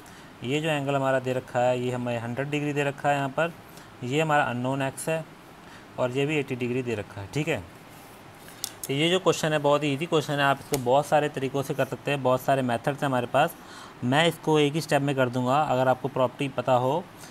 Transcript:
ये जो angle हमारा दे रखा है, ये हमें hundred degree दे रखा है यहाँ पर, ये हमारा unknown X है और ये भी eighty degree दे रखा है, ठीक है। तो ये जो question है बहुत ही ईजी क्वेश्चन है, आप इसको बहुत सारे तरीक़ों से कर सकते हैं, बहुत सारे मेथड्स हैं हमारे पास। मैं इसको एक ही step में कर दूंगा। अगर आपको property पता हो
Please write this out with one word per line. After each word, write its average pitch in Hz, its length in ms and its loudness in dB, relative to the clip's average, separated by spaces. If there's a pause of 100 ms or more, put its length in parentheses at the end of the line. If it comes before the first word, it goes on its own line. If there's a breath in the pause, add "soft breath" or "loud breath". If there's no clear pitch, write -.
(440 loud breath)
ये 135 160 -2
जो 160 80 -2
angle 143 280 0
हमारा 135 240 2
दे 127 120 -2
रखा 127 280 -2
है, 127 200 2
ये 123 120 -2
हमें 123 260 -4
hundred 120 320 -6
degree 147 220 -2
दे 143 120 0
रखा 143 240 -2
है 143 80 2
यहाँ 139 140 -2
पर, 160 220 -2 (500 loud breath)
ये 127 180 -2
हमारा 147 240 2
unknown 127 380 -2
X 165 260 -6
है 160 160 -2 (760 loud breath)
और 127 120 0
ये 139 160 0
भी 156 100 0
eighty 135 200 -2
degree 123 260 -2
दे 120 120 -2
रखा 104 260 -6
है, 98 140 -10
ठीक 151 140 -2
है। 127 140 -2 (1200 loud breath)
तो - 100 -4
ये 147 180 2
जो 185 100 4
question 160 320 2
है 151 80 2
बहुत 143 220 4
ही 151 60 0
ईजी 139 180 -2
क्वेश्चन 156 260 0
है, 143 100 0
आप 139 180 4
इसको - 200 -2
बहुत 131 260 4
सारे 151 240 2
तरीक़ों 135 320 -2
से 147 120 -6
कर 135 120 0
सकते - 240 -6
हैं, 143 120 -2
बहुत 127 200 2
सारे 135 220 2
मेथड्स 123 320 0
हैं 139 60 -8
हमारे 127 260 0
पास। 151 280 2 (480 loud breath)
मैं 143 240 4
इसको 160 300 2
एक 143 160 4
ही 160 60 -2
step 147 220 0
में 139 140 -2
कर 131 120 2
दूंगा। 127 340 0
अगर 131 260 2
आपको 131 220 0
property 131 400 0
पता 127 240 0
हो 131 300 2 (260 loud breath)